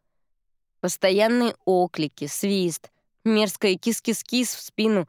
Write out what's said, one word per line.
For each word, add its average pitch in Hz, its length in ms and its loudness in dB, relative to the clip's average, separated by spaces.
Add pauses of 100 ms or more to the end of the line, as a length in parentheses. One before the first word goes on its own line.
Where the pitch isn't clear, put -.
(800)
Постоянные 214 840 2
оклики, 180 640 -2
свист, 185 640 -2 (340)
мерзкое 214 500 0
кис-кис-кис 233 800 -4
в - 60 -14
спину 214 480 -2